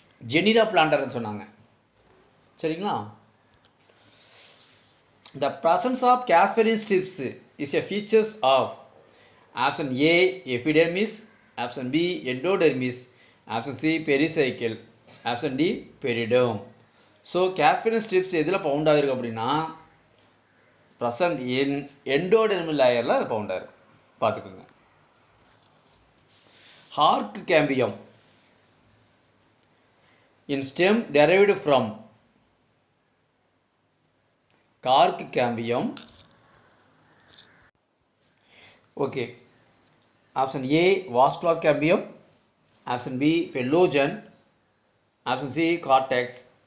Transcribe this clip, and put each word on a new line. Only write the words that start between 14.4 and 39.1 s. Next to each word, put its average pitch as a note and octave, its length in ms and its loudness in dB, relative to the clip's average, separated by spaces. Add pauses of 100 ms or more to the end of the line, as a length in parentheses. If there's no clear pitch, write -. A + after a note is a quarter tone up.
Option B2+ 320 -4
D, E3+ 360 -2 (100)
periderm. A#2 600 0 (600)
So, F3+ 240 0
Casparian F#3 600 2
strips F#3 220 0
எதுல F3 320 0
பவுண்ட் D3+ 260 0
ஆகிருக்கு C#3+ 240 2
அப்படின்னா, A#2+ 520 -2 (1300)
present B2+ 600 -2
in C#3 300 -2 (140)
endodermal F3 720 0
லேயரில் B2 320 2
அது A3 200 0
பவுண்ட் G#2+ 240 -6
ஆகிருக்கு. F2+ 180 -8 (520)
பார்த்துக்கோங்க. G2 440 -4 (2250)
Hark G#3+ 340 2 (140)
cambium C3+ 480 2 (2500)
in C#3 140 -2 (120)
stem G3+ 260 2 (120)
derived F3+ 520 6
from. A#2+ 360 0 (2750)
Cork D3+ 480 4
cambium. A#2+ 640 -2 (3000)
ஓகே. B2+ 400 -6 (1000)